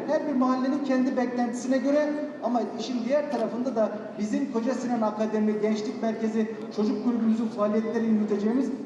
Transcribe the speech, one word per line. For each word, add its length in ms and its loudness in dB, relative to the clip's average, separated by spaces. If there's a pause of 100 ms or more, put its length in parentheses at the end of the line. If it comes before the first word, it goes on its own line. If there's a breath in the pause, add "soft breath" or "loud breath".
her 200 0
bir 60 0
mahallenin 520 2
kendi 320 2
beklentisine 600 0
göre 320 2 (340)
ama 180 0 (180)
işin 260 -4
diğer 260 0
tarafında 440 -2
da 160 2 (280)
bizim 320 0
Koca 220 0
Sinan 280 -2
Akademi, 600 0
Gençlik 400 -2
Merkezi, 500 -2 (240)
Çocuk 280 0
Kulübümüzün 440 2
faaliyetlerini 680 0
yürüteceğimiz 560 2 (160)